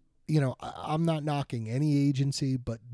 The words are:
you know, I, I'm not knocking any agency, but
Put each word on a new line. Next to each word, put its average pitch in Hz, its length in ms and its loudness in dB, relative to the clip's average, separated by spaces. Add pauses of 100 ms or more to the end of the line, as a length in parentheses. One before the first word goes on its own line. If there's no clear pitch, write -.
(260)
you 156 140 2
know, 131 200 0
I, - 120 -10 (140)
I'm 156 180 0
not 156 200 0
knocking 135 440 -4
any 143 400 2
agency, 139 480 0
but 120 240 -6 (140)